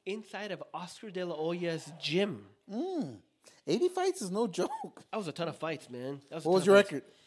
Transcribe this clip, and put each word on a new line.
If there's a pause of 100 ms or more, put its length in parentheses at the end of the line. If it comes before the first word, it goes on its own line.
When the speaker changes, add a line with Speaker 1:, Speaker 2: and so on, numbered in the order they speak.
Speaker 1:
inside
of (100)
Oscar
De
La
Hoya's (100)
gym. (240)
Speaker 2:
Mm. (500)
Eighty
fights
is
no
<laughs>
joke.
Speaker 1:
That
was
a
ton
of
fights,
man.
That
was
a
Speaker 2:
What
was
Speaker 1:
ton
Speaker 2:
your
Speaker 1:
of
fights.
Speaker 2:
record? (160)